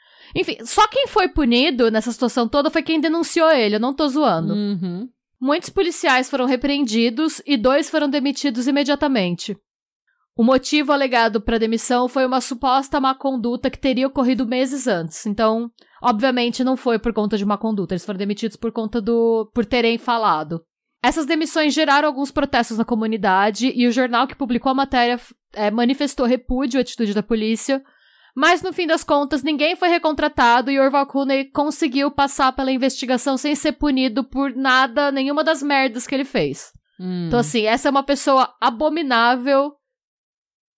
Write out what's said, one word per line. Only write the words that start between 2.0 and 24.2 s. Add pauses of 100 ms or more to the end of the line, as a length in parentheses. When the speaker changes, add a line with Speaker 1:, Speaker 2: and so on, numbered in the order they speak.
Speaker 1:
situação
toda
foi
quem
denunciou
ele,
eu
não
tô
zoando.
Speaker 2:
Uhum. (320)
Speaker 1:
Muitos
policiais
foram
repreendidos
e
dois
foram
demitidos
imediatamente. (840)
O
motivo
alegado
pra
demissão
foi
uma
suposta
má
conduta
que
teria
ocorrido
meses
antes.
Então, (320)
obviamente,
não
foi
por
conta
de
má
conduta.
Eles
foram
demitidos
por
conta
do,
por
terem
falado. (400)
Essas
demissões
geraram
alguns
protestos
na
comunidade
e
o
jornal